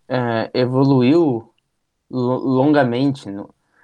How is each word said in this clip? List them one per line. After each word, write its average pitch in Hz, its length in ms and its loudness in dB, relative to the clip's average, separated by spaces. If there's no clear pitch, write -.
eh, 120 460 -4
evoluiu 131 920 2
lo-, 127 300 -2
longamente. 135 880 0
No, 101 240 -14